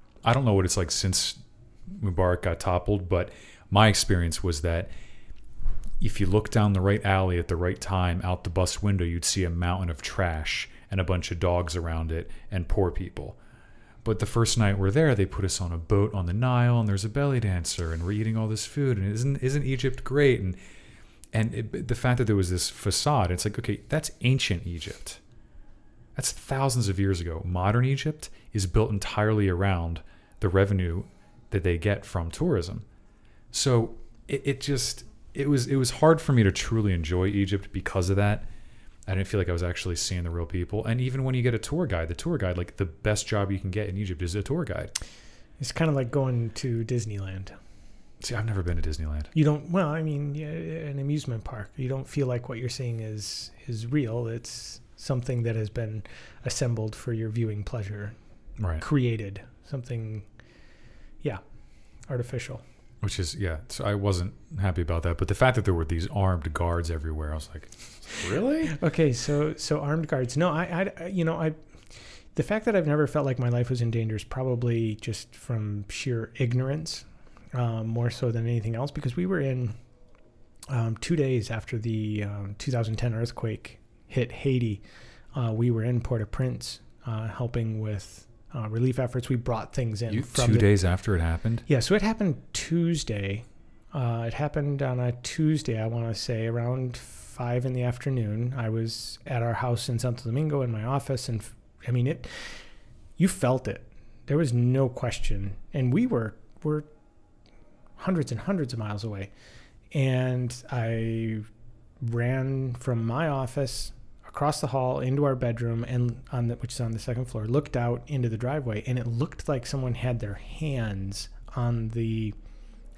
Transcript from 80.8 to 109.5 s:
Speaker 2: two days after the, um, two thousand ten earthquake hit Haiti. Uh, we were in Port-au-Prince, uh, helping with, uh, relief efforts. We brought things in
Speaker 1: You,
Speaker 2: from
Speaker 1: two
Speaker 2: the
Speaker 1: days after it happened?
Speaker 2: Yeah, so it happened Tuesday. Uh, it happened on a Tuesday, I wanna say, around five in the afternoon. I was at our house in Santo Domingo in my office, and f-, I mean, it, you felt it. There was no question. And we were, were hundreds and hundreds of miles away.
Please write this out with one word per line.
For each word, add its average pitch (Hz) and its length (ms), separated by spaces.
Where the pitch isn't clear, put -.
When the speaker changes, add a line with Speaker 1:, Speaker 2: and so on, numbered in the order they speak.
Speaker 2:
two 170 200
days 131 340
after 113 280
the, 107 460
um, 101 340
two 139 140
thousand 110 240
ten 120 180
earthquake - 640
hit 120 260
Haiti. 120 480
Uh, 117 200
we 120 160
were 113 140
in 123 160
Port-au-Prince, 123 800
uh, 110 220
helping 113 520
with, 107 420
uh, 107 140
relief 120 300
efforts. 123 300
We 127 80
brought 117 380
things 113 260
in 113 140
Speaker 1:
You, 120 80
Speaker 2:
from - 240
Speaker 1:
two 110 80
Speaker 2:
the 104 40
Speaker 1:
days 101 260
after 92 300
it 85 60
happened? 85 460
Speaker 2:
Yeah, 135 140
so 190 140
it 208 60
happened 208 400
Tuesday. 120 920
Uh, 117 340
it 113 80
happened 143 480
on 127 160
a 123 140
Tuesday, 151 640
I 110 100
wanna 117 260
say, 113 320
around 123 500
five - 720
in 127 80
the 123 80
afternoon. 123 720
I 117 140
was 113 560
at 120 160
our 117 120
house 120 360
in 117 80
Santo 120 260
Domingo 143 380
in 123 100
my 107 120
office, 135 440
and 113 120
f-, - 140
I 120 40
mean, 123 160
it, - 200
you 185 120
felt 131 400
it. - 140
There 143 120
was 135 160
no 123 340
question. 101 680
And 127 180
we 233 140
were, 117 280
were 151 220
hundreds 170 360
and 110 80
hundreds 170 320
of 117 60
miles 104 260
away. 98 280